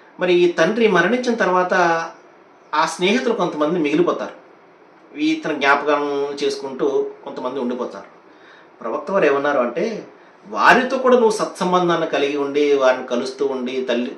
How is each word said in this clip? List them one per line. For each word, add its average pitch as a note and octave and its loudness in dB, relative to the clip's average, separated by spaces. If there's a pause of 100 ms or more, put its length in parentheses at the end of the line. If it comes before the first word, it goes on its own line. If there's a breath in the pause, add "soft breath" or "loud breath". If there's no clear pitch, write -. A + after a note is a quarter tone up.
(200 loud breath)
మరి F3+ 2
ఈ F3 4
తండ్రి G#3+ 2
మరణించిన G#3 2
తర్వాత F3+ 0 (1000)
ఆ D#3+ 2
స్నేహితులు G#3+ 0
కొంతమంది D#3+ -2
మిగిలిపోతారు, D3 0 (840)
ఇతను D#3 -2
జ్ఞాపకం C#3+ 2 (400)
చేసుకుంటూ C3+ -4 (380)
కొంతమంది B2+ -8
ఉండిపోతారు. B2 -8 (720 loud breath)
ప్రవక్త - -8
వారు F#3+ 2
ఏమన్నారు C#3 2
అంటే, F#3 -2 (380 loud breath)
వారితో B3 2
కూడా B3+ 4
నువ్వు A3 4
సత్సంబంధాన్ని F3 0
కలిగి C#3+ -2
ఉండి, C#3+ 2
వారిని B2+ 2
కలుస్తూ B2 -4
ఉండి, B2+ -4
తల్లి, B2 -2